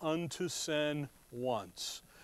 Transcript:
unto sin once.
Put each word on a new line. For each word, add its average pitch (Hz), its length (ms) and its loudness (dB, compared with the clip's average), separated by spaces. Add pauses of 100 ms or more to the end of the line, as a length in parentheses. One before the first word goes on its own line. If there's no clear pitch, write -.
unto 165 480 2
sin 151 600 0 (240)
once. 120 720 -2 (220)